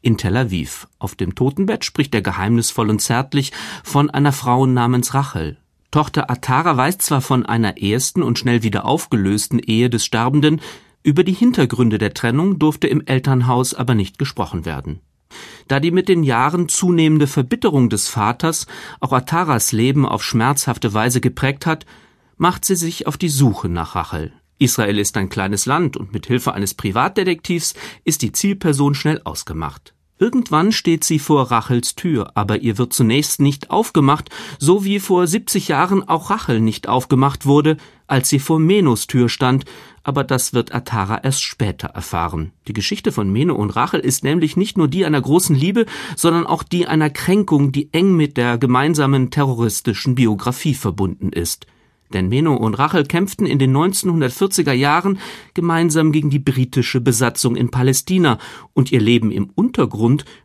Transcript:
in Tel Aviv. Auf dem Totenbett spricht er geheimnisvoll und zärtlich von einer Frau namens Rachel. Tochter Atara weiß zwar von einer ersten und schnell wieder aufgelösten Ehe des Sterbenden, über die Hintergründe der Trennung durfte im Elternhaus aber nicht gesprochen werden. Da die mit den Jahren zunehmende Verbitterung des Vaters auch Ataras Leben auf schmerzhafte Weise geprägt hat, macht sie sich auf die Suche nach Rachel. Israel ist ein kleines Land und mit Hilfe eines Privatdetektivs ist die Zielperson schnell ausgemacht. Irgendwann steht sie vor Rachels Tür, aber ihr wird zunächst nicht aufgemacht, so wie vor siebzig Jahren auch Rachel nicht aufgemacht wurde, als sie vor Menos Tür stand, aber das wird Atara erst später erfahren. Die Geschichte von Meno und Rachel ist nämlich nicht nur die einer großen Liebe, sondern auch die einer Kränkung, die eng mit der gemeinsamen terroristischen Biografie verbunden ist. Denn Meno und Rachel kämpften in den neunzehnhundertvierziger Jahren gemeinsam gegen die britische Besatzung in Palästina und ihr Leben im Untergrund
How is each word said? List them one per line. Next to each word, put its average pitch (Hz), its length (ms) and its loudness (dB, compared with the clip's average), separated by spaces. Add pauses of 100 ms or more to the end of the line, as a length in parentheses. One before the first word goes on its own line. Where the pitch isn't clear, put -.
in 113 120 2
Tel 98 220 -2
Aviv. 95 500 -4 (120)
Auf - 160 -8
dem - 180 -4
Totenbett 190 500 -2
spricht - 300 -4
er 107 80 0
geheimnisvoll 107 680 0
und 107 100 -2
zärtlich 135 500 -2 (320)
von 143 280 0
einer 143 200 2
Frau 123 360 0
namens 123 480 0
Rachel. 104 420 -4 (320)
Tochter 151 400 0
Atara 135 480 0
weiß 147 220 0
zwar 139 220 0
von 127 260 0
einer 113 340 0
ersten 113 400 0
und 120 160 0
schnell 120 240 0
wieder 107 240 -2
aufgelösten 107 720 0
Ehe 113 320 2
des 117 160 -2
Sterbenden, 143 560 2 (400)
über 151 220 2
die 185 100 2
Hintergründe 127 640 2
der 104 160 -2
Trennung 156 460 0
durfte 151 280 2
im - 160 0
Elternhaus 127 720 0
aber 123 220 0
nicht 98 240 -2
gesprochen 92 460 -6
werden. 73 340 -8 (680)
Da 135 120 2
die 160 100 2
mit 180 200 0
den 175 120 4
Jahren 147 480 0
zunehmende 160 560 4
Verbitterung 139 640 2
des 101 180 -2
Vaters 120 600 -2 (320)
auch 139 140 -2
Ataras 143 580 0
Leben 131 340 2
auf - 180 -2
schmerzhafte 120 680 0
Weise 117 280 0
geprägt 135 440 -2
hat, 160 220 -4 (500)
macht 175 280 0
sie 190 100 2
sich 170 320 -6
auf 147 100 -6
die 175 120 -2
Suche 131 380 2
nach 85 280 -6
Rachel. 82 360 -6 (260)
Israel 107 420 0
ist 101 180 -2
ein 95 100 -2
kleines 98 380 -4
Land 147 320 -2
und 98 160 -12
mit 110 140 -8
Hilfe 127 260 -2
eines 98 220 -4
Privatdetektivs 170 1000 -2 (320)
ist 156 160 -2
die 117 100 -4
Zielperson 143 640 0
schnell 151 300 -2
ausgemacht. 78 680 -10 (240)
Irgendwann 214 540 2
steht 165 320 0
sie 156 160 0
vor 135 320 2
Rachels 120 440 0
Tür, 147 400 -2
aber 104 260 0
ihr 113 160 -2
wird 120 160 -2
zunächst 131 480 2
nicht 139 280 0
aufgemacht, 151 600 2 (280)
so 190 280 2
wie 196 160 0
vor 180 260 2
siebzig 185 400 -2
Jahren 180 400 0
auch 160 220 -2
Rachel 143 320 0
nicht 110 260 -2
aufgemacht 131 580 0
wurde, 147 300 4 (320)
als 131 220 0
sie - 100 2
vor 160 200 0
Menos 160 480 2
Tür 123 200 2
stand, 131 380 0 (380)
aber 139 200 -2
das 131 300 -2
wird 120 200 -2
Atara 110 440 -2
erst 135 260 -2
später - 460 -6
erfahren. 85 640 -6 (160)
Die 101 40 -8
Geschichte - 380 -4
von 101 180 -2
Meno 127 260 0
und 104 160 -2
Rachel 147 280 -2
ist - 240 -2
nämlich 156 320 0
nicht 202 220 0
nur 160 100 4
die 175 160 0
einer 151 160 0
großen 160 340 2
Liebe, 190 320 2 (300)
sondern 170 300 2
auch - 180 -4
die 175 240 -2
einer 156 220 2
Kränkung, 147 640 2
die 143 180 -4
eng 185 240 4
mit 151 220 2
der 120 200 2
gemeinsamen 135 760 2
terroristischen 120 840 0
Biografie 123 600 0
verbunden 95 580 -4
ist. - 340 -6 (460)
Denn 92 160 0
Meno 139 260 2
und 110 200 0
Rachel 151 280 0
kämpften 180 440 -2
in 135 100 0
den 131 140 2
neunzehnhundertvierziger 165 1000 0
Jahren 165 440 0 (380)
gemeinsam 165 560 2
gegen 151 180 2
die 143 100 2
britische 131 600 0
Besatzung 120 540 0
in 120 160 0
Palästina 135 640 2 (360)
und - 180 2
ihr 120 100 4
Leben 110 300 4
im 98 240 -4
Untergrund 139 680 0 (220)